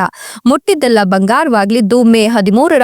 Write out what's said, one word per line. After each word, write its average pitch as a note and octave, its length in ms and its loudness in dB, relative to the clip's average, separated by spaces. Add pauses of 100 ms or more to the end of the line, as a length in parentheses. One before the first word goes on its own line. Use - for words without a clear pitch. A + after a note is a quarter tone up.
(460)
ಮುಟ್ಟಿದ್ದೆಲ್ಲ C4+ 580 0
ಬಂಗಾರವಾಗ್ಲಿದ್ದು, A3 1000 0
ಮೇ A3+ 240 2
ಹದಿಮೂರರ A#3+ 560 0